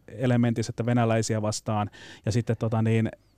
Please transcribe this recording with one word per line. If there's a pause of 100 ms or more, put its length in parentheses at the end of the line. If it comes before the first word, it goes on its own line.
elementissä,
että
venäläisiä
vastaan, (360)
ja
sitten,
tota
niin, (260)